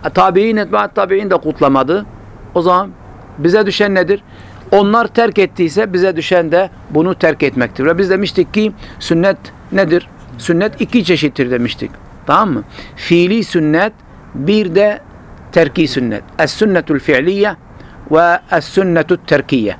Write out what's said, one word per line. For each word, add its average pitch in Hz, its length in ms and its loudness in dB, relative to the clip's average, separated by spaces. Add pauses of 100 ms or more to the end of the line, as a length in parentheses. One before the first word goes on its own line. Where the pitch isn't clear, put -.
E, 156 40 -4
tabi'in, 190 480 2
etbaat 208 380 -2
tabi'in 196 340 0
de 180 80 2
kutlamadı. 147 680 0 (500)
O 175 60 0
zaman 180 280 2 (480)
bize 180 280 2
düşen 202 300 0
nedir? 185 280 0 (480)
Onlar 208 360 2
terk 233 320 0
ettiyse 190 540 0
bize 185 220 0
düşen 165 360 0
de 180 180 2 (200)
bunu 160 260 0
terk 160 280 0
etmektir. 127 420 -2
Ve 151 120 2
biz 190 120 0
demiştik 190 440 -2
ki 214 180 0 (280)
sünnet 185 380 0 (340)
nedir? 180 360 0 (300)
Sünnet 190 440 -2
iki 220 220 0
çeşittir 147 480 -2
demiştik. 120 400 -4 (340)
Tamam 180 260 2
mı? 117 120 -6 (320)
Fiili 180 480 0
sünnet, 170 500 0 (400)
bir 175 420 0
de 208 240 2 (520)
terki 165 360 2
sünnet. 113 360 -4 (160)
Es-sünnetul 165 600 0
fi'liye 180 560 0 (560)
ve 170 280 4 (120)
es-sünnetul 170 680 0 (100)
terkiye. 123 520 0